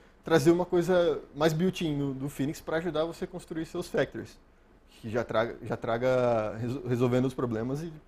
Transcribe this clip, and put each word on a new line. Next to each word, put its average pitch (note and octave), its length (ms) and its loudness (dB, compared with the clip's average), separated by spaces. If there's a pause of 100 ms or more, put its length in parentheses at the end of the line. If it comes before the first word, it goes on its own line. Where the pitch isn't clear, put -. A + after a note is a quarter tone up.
(240)
trazer D#3+ 260 4
uma F3 140 6
coisa F3 560 2 (140)
mais D#3 180 4
built-in E3 440 0
no, C#3 180 -2
do C3 140 -6
Phoenix C#3+ 320 -4
pra D#3+ 180 -4
ajudar D#3+ 260 -2
você E3 200 -8
a F3 40 -6
construir D#3+ 380 -8
seus E3 220 -8
factories, A2+ 500 -4 (640)
que A2+ 100 -10
já A#2 140 0
traga, A2 380 0
já A#2 140 -6
traga A#2+ 800 2
resol-, B2 300 -6
resolvendo B2 400 2
os B2+ 80 -4
problemas B2 480 -4
e E3+ 100 -10 (160)